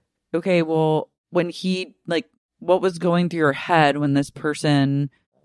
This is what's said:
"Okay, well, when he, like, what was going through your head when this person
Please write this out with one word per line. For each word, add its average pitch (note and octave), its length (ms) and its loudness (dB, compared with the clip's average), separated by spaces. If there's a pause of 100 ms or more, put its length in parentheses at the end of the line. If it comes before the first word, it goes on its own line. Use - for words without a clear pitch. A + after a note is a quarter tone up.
(320)
"Okay, F3 300 0
well, D#3 480 0 (200)
when F3 200 -2
he, F#3 460 -6 (100)
like, E3 240 -4 (300)
what F3 200 2
was F3 180 -2
going F3 300 0
through E3+ 100 -4
your D3+ 140 2
head D3 460 2
when D3 160 0
this C#3+ 160 0
person C#3+ 800 -2 (340)